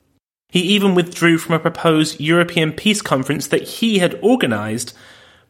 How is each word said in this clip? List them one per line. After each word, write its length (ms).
He 100
even 340
withdrew 440
from 160
a 40
proposed 640
European 540
peace 280
conference 460
that 140
he 360
had 240
organized, 720